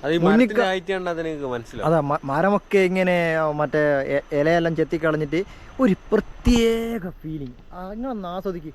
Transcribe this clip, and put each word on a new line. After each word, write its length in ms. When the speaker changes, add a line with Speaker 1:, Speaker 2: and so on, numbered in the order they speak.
Speaker 1:
അത് 120
ഈ 100
Speaker 2:
മുന്നിൽ 160
Speaker 1:
മരത്തിന്റെ 220
Speaker 2:
ക-, 80
Speaker 1:
ഹൈറ്റ് 240
കണ്ടാ 240
നിനക്ക് 340
മനസ്സിലാവും. 360
Speaker 2:
അതാ, 100
മ-, 120
മരമൊക്കെ 500
ഇങ്ങനെ 240
മറ്റേ 220
എ-, 100
ഇലയെല്ലാം 400
ചെത്തിക്കളഞ്ഞിട്ട് 600
ഒരു 120
പ്രത്യേക 920
ഫീലിംഗ്. 340
ആ, 20
നിങ്ങളൊന്ന് 420
ആസ്വദിക്ക്. 400